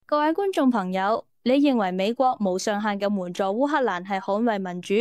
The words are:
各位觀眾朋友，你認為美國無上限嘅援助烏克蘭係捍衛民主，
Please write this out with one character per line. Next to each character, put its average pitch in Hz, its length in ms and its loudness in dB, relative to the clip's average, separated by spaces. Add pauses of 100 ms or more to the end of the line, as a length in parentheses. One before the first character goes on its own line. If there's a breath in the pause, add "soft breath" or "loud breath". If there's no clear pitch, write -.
各 302 120 0
位 302 80 2
觀 392 240 0
眾 294 180 2
朋 190 240 0
友， 196 320 0 (180)
你 240 100 2
認 285 240 4
為 190 140 0
美 190 220 0
國 254 260 2
無 190 200 0
上 208 200 -2
限 208 200 -2
嘅 - 20 -8
援 196 320 -2
助 202 120 -2
烏 214 220 0
克 294 140 0
蘭 185 240 -2
係 196 140 -2
捍 202 240 -2
衛 220 160 0
民 180 200 -6
主， 180 220 -4